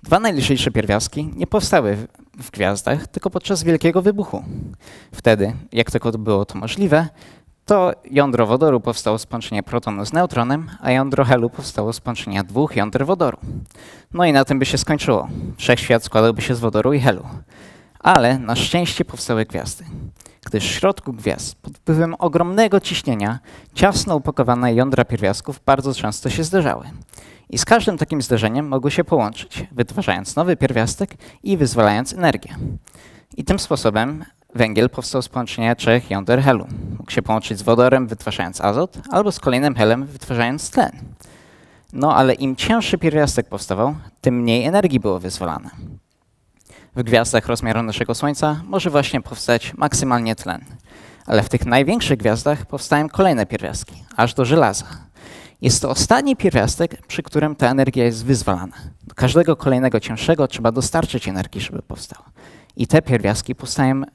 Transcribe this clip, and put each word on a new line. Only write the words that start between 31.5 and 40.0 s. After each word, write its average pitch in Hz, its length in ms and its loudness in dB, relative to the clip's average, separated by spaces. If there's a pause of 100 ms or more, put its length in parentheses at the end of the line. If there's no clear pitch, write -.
wyzwalając 117 560 2
energię. 170 440 -2 (800)
I - 80 -8
tym 190 140 0
sposobem 135 640 -2 (300)
węgiel 117 360 2
powstał 127 320 -6
z - 60 -8
połączenia 117 460 -2
trzech 120 360 2
jąder 98 320 0
helu. 123 240 2 (320)
Mógł - 120 -16
się 110 120 -2
połączyć 110 360 -2
z 101 40 -10
wodorem, 123 440 6
wytwarzając 104 540 -8
azot, 110 380 -2 (120)
albo 202 220 0
z - 80 -8
kolejnym 135 340 0
helem, 113 320 2